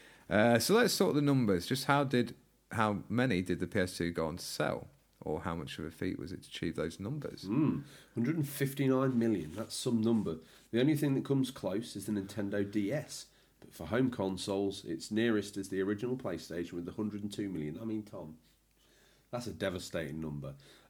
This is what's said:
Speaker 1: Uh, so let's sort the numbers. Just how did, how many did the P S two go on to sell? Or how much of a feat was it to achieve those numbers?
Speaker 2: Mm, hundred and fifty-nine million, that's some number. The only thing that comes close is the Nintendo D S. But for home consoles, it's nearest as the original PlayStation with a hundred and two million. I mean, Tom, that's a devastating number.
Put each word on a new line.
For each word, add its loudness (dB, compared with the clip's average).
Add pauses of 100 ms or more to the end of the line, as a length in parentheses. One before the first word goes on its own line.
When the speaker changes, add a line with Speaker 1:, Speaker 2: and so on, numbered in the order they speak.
(320)
Speaker 1:
Uh, 6
so 2
let's 6
sort 4
the 4
numbers. 4
Just -2
how 4
did, 2 (380)
how 2
many 2
did -2
the -2
P 2
S 0
two 0
go 0
on -4
to -10
sell? -2 (340)
Or -4
how -2
much -6
of -6
a -8
feat -2
was -4
it -10
to -18
achieve -4
those -4
numbers? -6
Speaker 2:
Mm, 2 (320)
hundred 0
and -2
fifty-nine 2
million, 2
that's -6
some 0
number. 2 (340)
The 4
only 6
thing 2
that 0
comes 2
close -4
is -8
the 0
Nintendo -2
D 0
S. -6 (320)
But -20
for -10
home 2
consoles, -2
it's -6
nearest 2
as -6
the -2
original 0
PlayStation -6
with -6
a -8
hundred -4
and -6
two -4
million. -4
I -6
mean, -4
Tom, -14 (960)
that's -6
a -6
devastating -4
number. -6 (340)